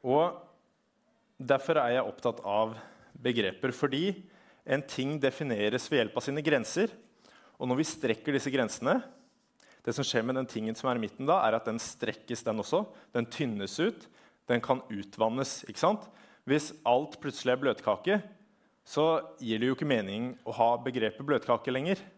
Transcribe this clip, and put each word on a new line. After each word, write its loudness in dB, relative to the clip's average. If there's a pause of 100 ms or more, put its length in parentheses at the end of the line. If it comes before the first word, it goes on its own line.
Og 2 (1000)
derfor 2
er 2
jeg 2
opptatt -4
av 2 (460)
begreper, 0
fordi 0 (540)
en 0
ting -4
defineres 0
ved 4
hjelp -2
av -4
sine -4
grenser, 0 (680)
og -4
når 2
vi 0
strekker -2
disse -2
grensene, 2 (840)
det -4
som -2
skjer 0
med -2
den -4
tingen -4
som -2
er 0
i -2
midten -4
da, 4
er 4
at -4
den -4
strekkes -6
den -2
også, 0 (300)
den 0
tynnes -4
ut, -2 (440)
den 2
kan 0 (120)
utvannes, -2
ikke -6
sant? 2 (440)
Hvis 2 (160)
alt 2
plutselig 0
er 0
bløtkake, 2 (640)
så 2 (360)
gir 0
det 2
jo 0
ikke -2
mening 0 (120)
å -8
ha 6 (100)
begrepet -2
bløtkake 2
lenger. -2 (160)